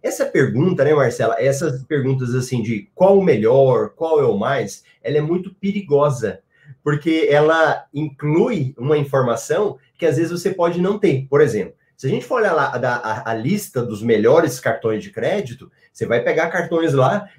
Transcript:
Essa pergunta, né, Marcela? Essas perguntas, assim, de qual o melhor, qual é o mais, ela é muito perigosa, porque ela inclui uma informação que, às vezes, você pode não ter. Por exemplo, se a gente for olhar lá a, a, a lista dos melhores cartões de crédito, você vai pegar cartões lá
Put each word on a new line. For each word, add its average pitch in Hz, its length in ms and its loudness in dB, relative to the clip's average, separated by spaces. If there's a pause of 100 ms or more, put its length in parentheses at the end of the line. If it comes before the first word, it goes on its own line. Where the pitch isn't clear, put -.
Essa - 240 -4
pergunta, 143 580 0
né, 151 80 2
Marcela? 123 460 0
Essas 135 460 -2
perguntas, 131 500 -2
assim, 127 260 -4
de 107 340 -6
qual 196 240 4
o 190 60 2
melhor, 123 720 4
qual 160 240 0
é 139 60 4
o 107 100 0
mais, 113 480 -4 (180)
ela 131 140 -2
é 147 60 2
muito 180 320 -4
perigosa, 143 840 -2 (420)
porque 160 480 0
ela 151 640 2
inclui 151 840 -2
uma 147 220 0
informação 139 800 -2 (180)
que, - 80 -8
às 151 140 2
vezes, 165 120 0
você 175 200 -4
pode 175 280 0
não 196 200 0
ter. 147 320 0
Por 143 100 4
exemplo, 107 320 2 (240)
se - 100 -8
a 139 40 0
gente 240 160 -4
for 285 160 -4
olhar 190 100 2
lá 147 140 2
a, 123 300 -2
a, 110 340 -6
a 113 40 -2
lista 131 480 -4
dos 104 200 -8
melhores 120 580 4
cartões 110 420 -2
de - 80 -16
crédito, 123 640 -6 (180)
você - 140 -6
vai 113 180 0
pegar 165 280 0
cartões 165 420 -2
lá 151 340 2 (120)